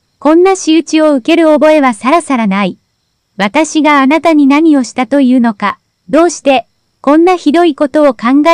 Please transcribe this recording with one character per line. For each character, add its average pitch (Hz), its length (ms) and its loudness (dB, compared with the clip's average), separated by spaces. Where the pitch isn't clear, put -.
こ 302 160 0
ん 349 80 4
な 381 140 2
仕 311 180 -2
打 320 80 0
ち 311 200 -2
を 311 120 2
受 269 180 -2
け 339 40 0
る 330 120 2
覚 302 240 2
え 311 100 2
は 262 100 0
さ 233 180 -6
ら 330 120 0
さ 269 160 -4
ら 226 80 -2
な 196 180 -2
い。 180 140 -8
私 302 460 -4
が 294 180 2
あ 269 60 0
な 302 160 0
た 330 100 0
に 294 140 2
何 294 320 2
を 254 60 -2
し - 100 -16
た 254 120 -4
と 285 140 -2
い 254 160 2
う 262 40 0
の 233 120 0
か。 202 260 -6
ど 302 160 0
う 349 60 0
し - 120 -14
て、 262 240 -2
こ 294 160 2
ん 339 80 2
な 370 100 2
ひ 294 160 -4
ど 339 140 2
い 302 80 -2
こ 294 160 -4
と 302 180 2
を 254 60 -2
考 277 400 0